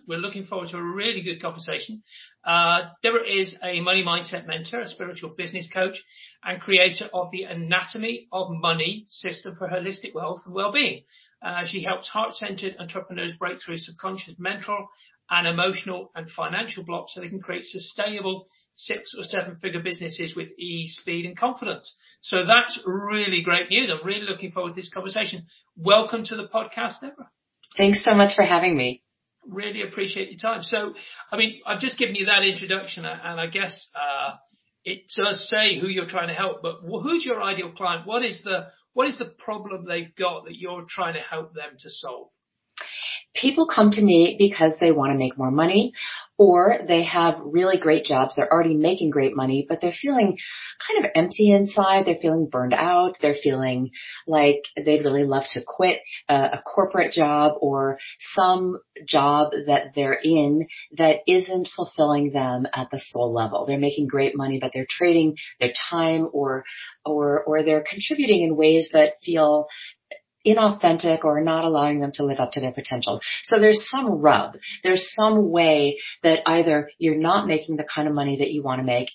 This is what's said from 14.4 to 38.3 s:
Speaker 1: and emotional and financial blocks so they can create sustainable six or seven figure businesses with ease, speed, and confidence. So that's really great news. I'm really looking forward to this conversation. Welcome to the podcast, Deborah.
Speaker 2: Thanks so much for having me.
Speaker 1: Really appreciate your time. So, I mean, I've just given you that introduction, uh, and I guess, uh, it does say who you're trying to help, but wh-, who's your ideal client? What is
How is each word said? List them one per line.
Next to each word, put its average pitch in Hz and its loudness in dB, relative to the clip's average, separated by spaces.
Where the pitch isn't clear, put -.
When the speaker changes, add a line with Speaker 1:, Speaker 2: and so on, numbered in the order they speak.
Speaker 1:
and 175 0
emotional 180 -4
and 165 -14
financial 175 -8
blocks 170 -10
so 185 -16
they 175 -14
can 190 -12
create 180 -10
sustainable 196 -8
six - -10
or - -12
seven 180 -6
figure 175 -8
businesses 170 -10
with 160 -10
ease, 170 -10
speed, 170 -8
and 180 -12
confidence. - -6
So 180 -2
that's 233 2
really 196 -2
great 175 0
news. 220 0
I'm 156 -6
really 208 -6
looking 190 -10
forward 175 -8
to 180 -14
this - -14
conversation. 190 -8
Welcome 220 4
to 220 -10
the 214 -10
podcast, 220 -6
Deborah. - -18
Speaker 2:
Thanks 202 6
so 214 6
much 202 6
for 208 6
having 175 4
me. 127 -2
Speaker 1:
Really 104 -10
appreciate 196 -8
your - -20
time. 220 -6
So, 208 -6
I 208 -6
mean, 220 0
I've 208 -6
just 262 -6
given 202 -2
you 196 -4
that 202 4
introduction, 190 -4
uh, 165 -10
and 170 -10
I 165 -4
guess, 190 -8
uh, 139 -6
it 190 -12
does - -4
say 214 2
who 190 -4
you're 180 -4
trying 170 -6
to 160 -6
help, 175 -6
but 165 -8
wh-, 202 -10
who's 330 -2
your 233 -4
ideal 180 -4
client? 175 -6
What 240 -4
is 202 -8